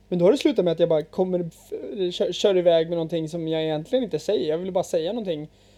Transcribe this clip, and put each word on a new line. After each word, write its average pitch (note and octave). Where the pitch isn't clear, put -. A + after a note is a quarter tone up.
Men F3+
då E3+
har G3
det C#4
slutat A#3
med E3+
att D#3+
jag E3+
bara D3+
kommer F#3
f-, F3+
kör, F#3
kör G3
iväg E3+
med F3
någonting D#3+
som E3
jag D#3+
egentligen D#3
inte F3+
säger. G3
Jag D#3
vill F#3
bara F3+
säga E3+
någonting. F3